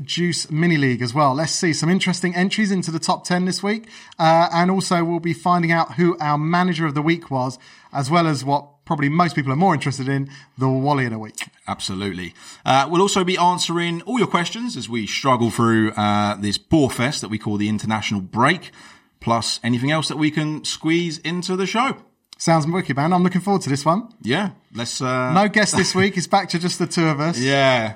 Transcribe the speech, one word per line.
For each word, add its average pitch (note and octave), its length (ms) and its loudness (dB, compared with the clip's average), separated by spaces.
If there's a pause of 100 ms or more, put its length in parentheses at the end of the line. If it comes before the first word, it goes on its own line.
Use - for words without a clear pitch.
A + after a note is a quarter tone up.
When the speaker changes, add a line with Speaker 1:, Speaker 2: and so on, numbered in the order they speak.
Speaker 1:
Juice E3 500 -4
Mini D#3+ 280 2
League B2+ 240 2
as A#2+ 100 -2
well. C#3 220 2
Let's D3+ 180 -2
see, E3 220 0
some D3+ 160 0
interesting F3+ 440 0
entries G3+ 360 0
into F3+ 200 -2
the D#3+ 80 -4
top - 280 -2
ten F#3 180 0
this F3+ 180 -4
week. G#3+ 260 -4 (300)
Uh, E3 320 4
and F3 200 2
also, F#3 340 0
we'll E3+ 160 -2
be E3+ 140 -2
finding F3 360 2
out E3 260 0
who F3 220 4
our D3 200 0
manager E3 480 0
of C#3 80 -4
the D3 80 0
week E3+ 280 0
was, C3 280 -4 (340)
as C3+ 180 -4
well E3+ 160 6
as C#3+ 160 0
what - 440 -4
probably C#3+ 240 0
most E3+ 260 0
people C3+ 160 0
are C3 40 0
more F3+ 180 4
interested C3+ 340 -4
in, C#3 220 -2 (260)
the B2+ 100 0
Wally C3+ 380 2
of A#2+ 60 -2
the A2 80 -6
week. G#2+ 220 -12 (280)
Speaker 2:
Absolutely. F#2 640 -6 (320)
Uh, C3+ 260 4
we'll E3+ 120 2
also G3 200 2
be F3+ 140 0
answering E3+ 680 0
all A#3+ 120 -4
your F#3+ 80 2
questions A3+ 480 -4
as A2+ 140 -8
we A2+ 180 -4
struggle A#2+ 440 2
through, A2+ 420 4
uh, G#2 440 0
this G2+ 200 -2
bore D3 340 2
fest B2+ 300 -2
that G#2 80 -8
we G#2+ 80 -2
call G#2 220 -4
the G#2 100 0
international G#2+ 540 -2
break, C3 480 0 (500)
plus A#2 420 -2
anything B2 280 -2
else D#3 180 -2
that - 80 -8
we D3+ 140 0
can D3+ 340 -4
squeeze E3 540 -2
into F3 360 -6
the F#3 120 -2
show. A3+ 320 -2 (380)
Speaker 1:
Sounds D#3+ 300 2
wicked, E3+ 300 -2
man. D#3 160 0
I'm F3+ 100 4
looking F3+ 180 2
forward F#3+ 220 0
to C3+ 80 -4
this C3+ 140 -2
one. G3 240 0 (120)
Speaker 2:
Yeah, D#3+ 300 -2 (240)
let's, A#2 260 -8
uh B2+ 320 -2
Speaker 1:
No G3+ 160 4
guest G3+ 280 0
this F#3 180 0
week. F#3+ 220 0
It's F3 100 -2
back G3 220 0
to F3 100 -2
just E3+ 220 -4
the F3 60 0
two E3 200 0
of D3 140 0
us. D3+ 180 -2
Speaker 2:
<laughs> - 20 -2
Yeah. C3 560 2